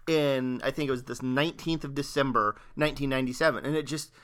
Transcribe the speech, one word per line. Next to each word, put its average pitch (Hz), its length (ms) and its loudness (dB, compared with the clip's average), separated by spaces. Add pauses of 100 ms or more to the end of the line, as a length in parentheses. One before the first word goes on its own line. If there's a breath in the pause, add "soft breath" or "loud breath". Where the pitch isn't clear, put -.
in, 135 560 2
I 135 60 0
think 143 180 -2
it 131 40 2
was 127 120 -2
the 120 180 -8
nineteenth 147 640 0
of 139 100 -8
December, 131 640 0 (200 soft breath)
nineteen 147 340 0
ninety-seven, 131 560 2
and 147 100 0
it 151 100 -2
just 147 260 -8 (120)